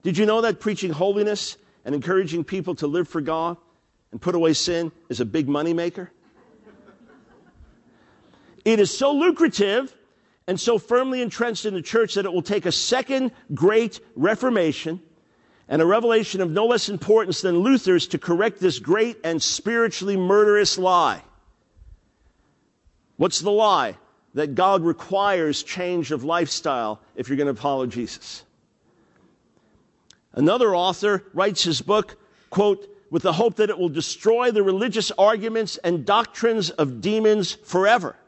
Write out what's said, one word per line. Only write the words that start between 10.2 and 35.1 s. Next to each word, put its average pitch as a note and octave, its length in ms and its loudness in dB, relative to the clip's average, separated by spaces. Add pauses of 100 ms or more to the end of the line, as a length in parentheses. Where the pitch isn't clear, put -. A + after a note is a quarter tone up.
and F#3 140 -4
so A#3 180 0
firmly B3+ 440 0
entrenched A3+ 440 -4
in G#3 80 -4
the F3+ 80 -6
church A3+ 340 0
that G3 100 -2
it F3+ 80 -4
will F3 80 0
take G3 240 -4
a F3 60 0
second C4 600 -2 (220)
great G#3 480 2 (140)
reformation F#3 840 0 (680)
and D3+ 120 2
a E3 40 4
revelation A3 560 2
of F3 80 -2
no F#3+ 160 0
less A#3 240 0
importance G3+ 520 0
than F3 180 2
Luther's F#3 480 2
to E3 100 -6
correct F#3+ 420 -2
this E3 200 0
great A3 440 0
and D#3+ 180 -2
spiritually G3+ 760 -2
murderous G#3 600 4
lie." F3 460 0 (1900)
What's - 240 0
the G3 100 -2
lie? F#3+ 460 2 (360)
That C#3+ 220 -4
God F#3 260 4
requires E3+ 800 0
change F3+ 500 -4
of C3 120 -4
lifestyle C#3 760 -2 (140)
if A#2+ 120 -8
you're C3+ 100 -2
gonna C#3+ 160 0
follow C3 320 -2
Jesus. - 580 -10 (1900)
Another G3+ 440 2
author F#3+ 480 0 (100)
writes F#3 300 0
his D3+ 180 -2
book, G#3 340 -2 (340)
quote, G3+ 380 0 (220)
"with E3 140 -2
the F3+ 100 2
hope G#3 240 0
that G#3+ 120 2
it G3+ 80 -4
will F3 120 0
destroy A3+ 600 0
the G#3 120 2
religious G3 540 0